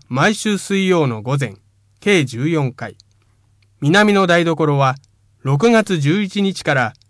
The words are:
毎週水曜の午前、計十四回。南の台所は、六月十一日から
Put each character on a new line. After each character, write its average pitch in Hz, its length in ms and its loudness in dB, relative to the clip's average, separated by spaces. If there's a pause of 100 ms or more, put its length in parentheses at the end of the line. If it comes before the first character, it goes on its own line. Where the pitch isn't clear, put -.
毎 156 260 0
週 208 220 -2
水 190 320 -2
曜 170 180 2
の 113 140 -4
午 123 180 -4
前、 113 180 -6 (440)
計 190 240 2
十 120 240 -6
四 147 240 -2
回。 - 240 -14 (840)
南 202 340 2
の 196 120 2
台 175 180 4
所 151 340 0
は、 131 160 2 (480)
六 143 280 2
月 208 280 2
十 156 240 0
一 202 200 -4
日 196 200 -4
か 156 120 0
ら 120 180 -2 (180)